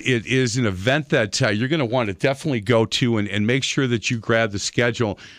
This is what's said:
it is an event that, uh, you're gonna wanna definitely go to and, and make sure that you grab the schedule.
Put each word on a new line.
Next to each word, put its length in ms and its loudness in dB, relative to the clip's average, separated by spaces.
it 180 0
is 320 0
an 80 2
event 440 0
that, 340 0
uh, 60 2
you're 180 0
gonna 180 -2
wanna 280 -2
definitely 480 -2
go 240 4
to 320 2
and, 100 0
and 180 0
make 180 0
sure 220 -2
that 240 -2
you 80 -2
grab 360 0
the 60 -6
schedule. 600 -2